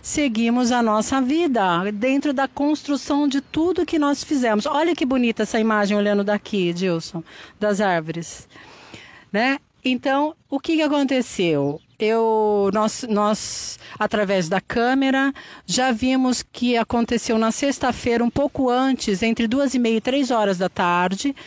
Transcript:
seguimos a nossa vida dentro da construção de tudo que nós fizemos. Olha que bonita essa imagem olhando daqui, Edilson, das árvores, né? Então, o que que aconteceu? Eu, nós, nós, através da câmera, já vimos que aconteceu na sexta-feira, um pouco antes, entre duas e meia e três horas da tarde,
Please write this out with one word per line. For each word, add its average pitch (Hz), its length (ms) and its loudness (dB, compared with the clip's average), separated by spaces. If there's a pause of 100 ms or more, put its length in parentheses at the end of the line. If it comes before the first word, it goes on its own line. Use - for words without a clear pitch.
seguimos 240 680 0
a 247 120 2
nossa 220 400 2
vida 233 680 2
dentro 262 440 0
da 269 120 0
construção 285 800 -2
de 269 140 0
tudo 349 460 0
que 330 120 -2
nós 285 240 0
fizemos. 233 440 0
Olha 311 280 0
que 311 120 -2
bonita 240 380 0
essa 226 140 -2
imagem 214 380 2
olhando 202 260 2
daqui, 202 460 -2
Edilson, 170 540 -2 (360)
das 208 220 0
árvores, 165 680 -2 (840)
né? 247 240 0 (260)
Então, 269 540 0 (140)
o 277 100 -2
que 320 160 0
que 320 60 2
aconteceu? 233 1000 0 (180)
Eu, 214 760 2
nós, 214 360 -2
nós, - 680 -2 (200)
através 202 500 0
da 185 120 0
câmera, 269 720 0 (320)
já 254 280 0
vimos 254 500 0
que 240 340 -2
aconteceu 233 640 0
na 226 120 2
sexta-feira, 247 720 0
um 240 80 0
pouco 285 380 0
antes, 247 540 0
entre 226 260 0
duas 269 260 0
e 254 40 0
meia 226 180 2
e 220 40 0
três 262 300 0
horas 208 280 2
da 180 100 0
tarde, 185 680 0 (120)